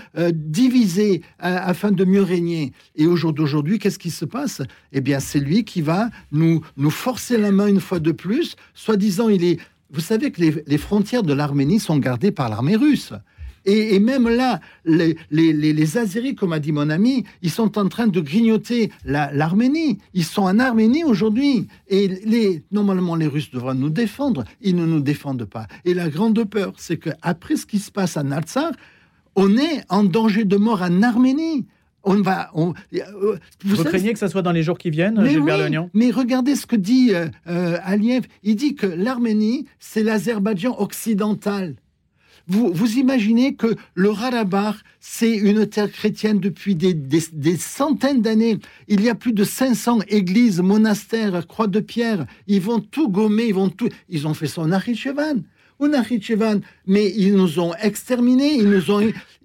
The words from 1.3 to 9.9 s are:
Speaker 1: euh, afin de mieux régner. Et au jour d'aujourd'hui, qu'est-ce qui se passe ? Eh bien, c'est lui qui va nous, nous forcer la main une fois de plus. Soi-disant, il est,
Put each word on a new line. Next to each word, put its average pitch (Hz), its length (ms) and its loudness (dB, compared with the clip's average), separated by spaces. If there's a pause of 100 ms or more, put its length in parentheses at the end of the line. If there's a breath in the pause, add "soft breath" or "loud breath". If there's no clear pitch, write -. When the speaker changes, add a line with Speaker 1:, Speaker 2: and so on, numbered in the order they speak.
Speaker 1:
euh, 180 180 -2
afin 185 300 -2
de 190 140 2
mieux 196 160 4
régner. 170 520 -2 (220 soft breath)
Et 151 120 4
au 175 80 4
jour 165 180 0
d'aujourd'hui, 151 460 0
qu'est-ce - 200 -2
qui 175 120 -8
se - 140 -8
passe ? 254 360 -6 (300 loud breath)
Eh 139 100 -2
bien, 139 200 0
c'est - 180 -4
lui 156 240 0
qui 190 180 -6
va 180 280 -2 (220 loud breath)
nous, 160 300 2 (160 loud breath)
nous 143 140 2
forcer 247 460 -2
la 208 140 2
main 202 160 4
une 196 120 4
fois 180 200 -4
de 160 120 0
plus. 226 440 -4 (180 soft breath)
Soi-disant, 214 560 0
il 190 140 4
est, 175 160 2 (320 loud breath)